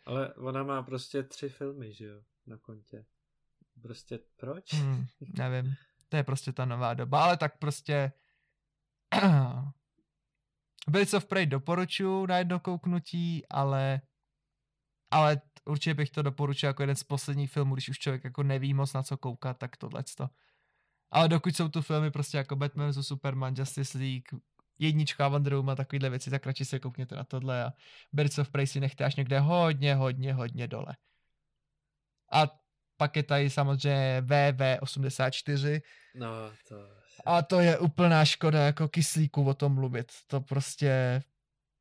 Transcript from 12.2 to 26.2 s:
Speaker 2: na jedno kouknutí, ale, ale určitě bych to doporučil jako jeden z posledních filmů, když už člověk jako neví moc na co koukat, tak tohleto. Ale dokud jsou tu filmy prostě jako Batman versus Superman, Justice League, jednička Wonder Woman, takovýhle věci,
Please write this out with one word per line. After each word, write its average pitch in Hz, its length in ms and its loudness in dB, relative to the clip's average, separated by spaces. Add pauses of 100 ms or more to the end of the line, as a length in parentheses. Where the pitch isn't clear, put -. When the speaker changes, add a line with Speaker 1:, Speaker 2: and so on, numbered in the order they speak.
Speaker 2:
na 180 120 2
jedno 180 220 0
kouknutí, 170 920 -2
ale, 135 520 0 (1120)
ale 151 300 6 (240)
určitě 151 280 -2
bych 143 160 0
to 151 120 -2
doporučil 143 460 0
jako 139 160 -2
jeden 139 120 0
z - 80 -6
posledních 143 480 -4
filmů, 135 240 0
když 131 140 -6
už 135 100 -8
člověk 131 240 -4
jako 139 200 -4
neví 139 300 0
moc 139 200 0
na 131 100 -2
co 139 140 -4
koukat, 127 400 -6
tak 120 200 -12
tohleto. 127 520 -8 (840)
Ale 160 180 4
dokud 165 260 2
jsou 165 140 0
tu 160 120 -2
filmy 156 300 0
prostě 151 260 -4
jako 139 180 -4
Batman 143 300 -2
versus 139 220 -4
Superman, 135 500 -4
Justice 135 400 -6
League, 131 300 -6 (520)
jednička 151 480 2
Wonder 139 280 2
Woman, 135 200 0
takovýhle 135 340 -2
věci, 127 200 -6